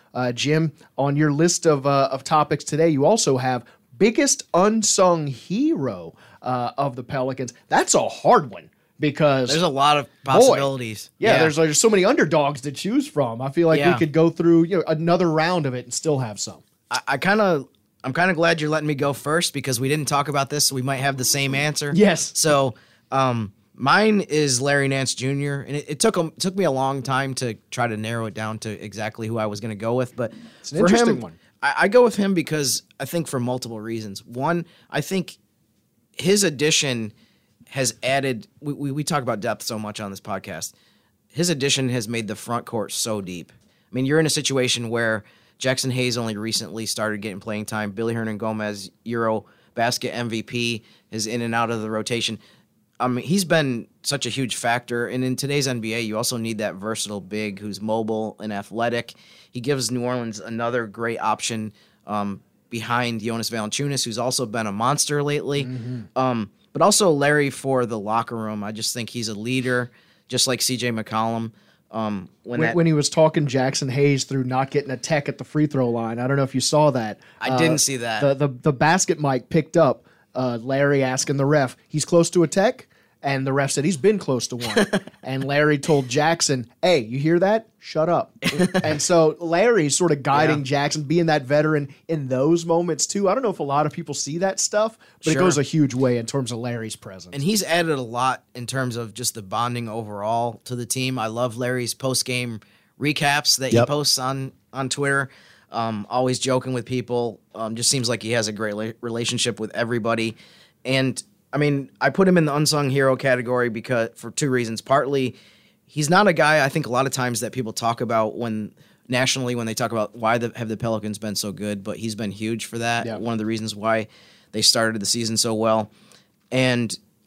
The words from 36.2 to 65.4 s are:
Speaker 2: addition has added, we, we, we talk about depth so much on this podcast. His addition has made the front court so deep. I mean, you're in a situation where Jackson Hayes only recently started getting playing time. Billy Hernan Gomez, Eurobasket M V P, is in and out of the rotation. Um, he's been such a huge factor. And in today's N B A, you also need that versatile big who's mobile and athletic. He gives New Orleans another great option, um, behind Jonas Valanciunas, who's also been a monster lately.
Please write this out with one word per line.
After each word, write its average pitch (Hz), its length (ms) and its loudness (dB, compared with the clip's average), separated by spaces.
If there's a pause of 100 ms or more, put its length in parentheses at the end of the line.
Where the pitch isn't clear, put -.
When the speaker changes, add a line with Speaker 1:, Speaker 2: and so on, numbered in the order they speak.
Speaker 2:
addition 139 680 0 (560)
has 135 240 -2 (100)
added, 131 440 0 (120)
we, 147 140 -8
we, 139 180 -6
we 147 120 -4
talk 147 180 -2
about 117 180 -4
depth 107 240 -4
so 113 140 -6
much 107 220 -8
on 104 120 -8
this 95 100 -14
podcast. 95 520 -10 (540)
His 175 220 -4
addition 135 400 0
has 120 180 -4
made 117 200 -4
the 104 80 -6
front 117 300 -6
court 110 260 -6
so 107 300 -4
deep. 90 300 -12
I - 420 -20
mean, 131 120 -2
you're 147 140 4
in 160 60 4
a - 60 2
situation 127 580 0
where 113 340 0 (340)
Jackson 131 340 0
Hayes 123 260 -2
only 113 200 -4
recently 110 480 -6
started 107 360 -4
getting 101 180 -8
playing 107 260 -6
time. 107 260 -6
Billy 113 220 -4
Hernan 110 240 -4
Gomez, 107 540 -6 (140)
Eurobasket 113 1080 -2
M 117 160 -6
V 110 140 -4
P, 117 400 -6 (280)
is 110 160 -6
in 117 140 -4
and 117 140 -4
out 117 160 2
of 113 100 -4
the 107 100 -6
rotation. 110 480 -4 (600)
Um, 123 180 0
he's 185 260 0
been 143 440 0 (160)
such 143 220 -4
a 120 40 -4
huge 120 260 -4
factor. 120 520 -2
And 127 160 -4
in 127 120 -2
today's 139 320 -2
N 123 140 -4
B 110 120 -4
A, 117 60 -2
you 107 180 -4
also 117 200 -4
need 113 220 -4
that 98 160 -4
versatile 104 460 -6
big 104 380 -6
who's 101 220 -10
mobile 110 580 -4
and 107 140 -8
athletic. 117 600 -6 (380)
He 123 80 -8
gives 123 320 -2
New 120 120 -4
Orleans 117 360 -4
another 117 480 -4
great 113 320 -6
option, 110 540 -4 (340)
um, 101 340 -4 (280)
behind 117 520 -2
Jonas 113 280 -4
Valanciunas, 123 540 -4
who's 113 140 -6
also 123 280 -2
been 110 220 -4
a 101 40 -4
monster 143 520 0
lately. 143 420 -2